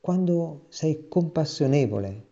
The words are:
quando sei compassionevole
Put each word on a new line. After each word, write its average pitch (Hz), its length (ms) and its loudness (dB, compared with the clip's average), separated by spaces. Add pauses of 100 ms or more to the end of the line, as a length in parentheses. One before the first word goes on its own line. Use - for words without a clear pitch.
quando 170 680 0
sei 156 400 -4
compassionevole 131 1200 0